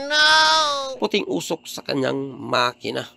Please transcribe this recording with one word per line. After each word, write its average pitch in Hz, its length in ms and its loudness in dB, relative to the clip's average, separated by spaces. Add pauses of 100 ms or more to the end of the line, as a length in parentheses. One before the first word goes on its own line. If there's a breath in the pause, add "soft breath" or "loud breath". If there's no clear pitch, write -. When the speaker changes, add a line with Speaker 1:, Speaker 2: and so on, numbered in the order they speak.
Speaker 1:
no! 302 160 4 (800)
Speaker 2:
puting 208 240 -2
usok - 400 -6
sa - 160 -12
kanyang 135 480 -2
makina. 123 840 -2